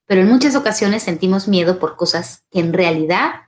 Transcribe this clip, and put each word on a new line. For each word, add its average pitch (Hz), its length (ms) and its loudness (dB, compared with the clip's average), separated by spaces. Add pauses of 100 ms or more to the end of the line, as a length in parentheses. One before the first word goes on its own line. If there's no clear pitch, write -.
Pero 190 160 2
en 196 80 4
muchas 262 260 4
ocasiones 220 480 0
sentimos 190 460 -2
miedo 180 300 2
por - 180 -4
cosas - 520 -4
que 180 120 -2
en 170 100 -2
realidad 170 600 0 (160)